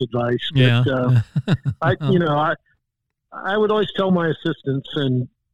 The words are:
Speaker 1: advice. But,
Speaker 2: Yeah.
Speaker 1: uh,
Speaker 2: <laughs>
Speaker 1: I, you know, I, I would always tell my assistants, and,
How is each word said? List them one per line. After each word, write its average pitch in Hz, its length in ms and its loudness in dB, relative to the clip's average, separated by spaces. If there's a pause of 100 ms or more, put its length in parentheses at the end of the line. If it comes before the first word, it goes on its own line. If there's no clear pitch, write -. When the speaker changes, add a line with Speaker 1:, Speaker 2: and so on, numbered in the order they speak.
Speaker 1:
advice. 120 520 -2
But, 139 60 2
Speaker 2:
Yeah. 123 320 4
Speaker 1:
uh, 127 300 2 (260)
Speaker 2:
<laughs> 143 340 -2
Speaker 1:
I, 175 140 0 (160)
you 180 80 4
know, 151 180 0
I, 156 160 0 (800)
I 196 260 -4
would 214 140 2
always 214 240 0
tell 190 160 0
my 170 160 2
assistants, 139 680 -4
and, 131 320 -2 (260)